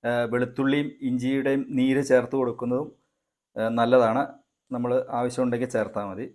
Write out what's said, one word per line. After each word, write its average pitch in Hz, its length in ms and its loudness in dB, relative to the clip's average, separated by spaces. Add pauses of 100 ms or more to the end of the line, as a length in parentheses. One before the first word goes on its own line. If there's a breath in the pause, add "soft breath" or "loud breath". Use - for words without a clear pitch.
ഏഹ്, 120 240 0
വെളുത്തുള്ളിയും 135 600 0 (140)
ഇഞ്ചിയുടെയും 135 680 0
നീര് 131 340 2
ചേർത്ത് 127 320 4
കൊടുക്കുന്നതും, 123 520 -2 (680)
ഏഹ്, 110 180 -2
നല്ലതാണ്. 117 480 4 (480)
നമ്മൾ 123 220 -2 (180)
ആവശ്യമുണ്ടെങ്കിൽ 123 600 -2
ചേർത്താൽ 104 360 -2
മതി. 95 280 -10